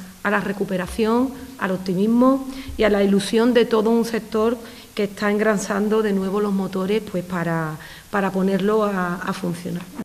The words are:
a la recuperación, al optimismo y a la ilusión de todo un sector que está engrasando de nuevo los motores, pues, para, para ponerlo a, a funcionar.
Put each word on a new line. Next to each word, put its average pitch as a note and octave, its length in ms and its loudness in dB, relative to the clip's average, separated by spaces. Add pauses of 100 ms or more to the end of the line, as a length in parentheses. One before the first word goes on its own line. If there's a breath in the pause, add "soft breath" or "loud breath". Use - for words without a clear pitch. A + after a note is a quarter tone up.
(220 loud breath)
a G3+ 80 0
la G#3 100 2
recuperación, G3+ 880 0 (280 loud breath)
al F#3+ 140 -2
optimismo A3+ 760 2 (300 loud breath)
y G#3+ 80 2
a G#3 60 4
la G3+ 120 4
ilusión A3 520 4
de A3+ 100 6
todo A3 260 2
un A#3 140 4
sector A3+ 520 -2 (380 loud breath)
que G#3 100 -2
está G3+ 260 -2
engrasando G#3 720 2
de G#3+ 100 2
nuevo F#3+ 280 0
los G#3 120 0
motores, F#3+ 500 0
pues, F3+ 220 -6
para, E3 520 -2 (340 loud breath)
para G3 200 0
ponerlo G3 540 2
a, F3+ 320 -2
a F#3 160 -6
funcionar. F3 500 -6 (220)